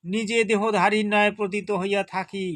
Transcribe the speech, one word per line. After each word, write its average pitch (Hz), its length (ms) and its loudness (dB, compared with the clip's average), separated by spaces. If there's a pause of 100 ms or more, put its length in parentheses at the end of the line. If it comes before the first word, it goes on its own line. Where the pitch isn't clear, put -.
নিজে 220 400 0
দেহধারীর 208 600 2
ন্যায় 208 260 2
প্রতীত 208 400 -6
হইয়া 196 320 0
থাকি। 190 520 -6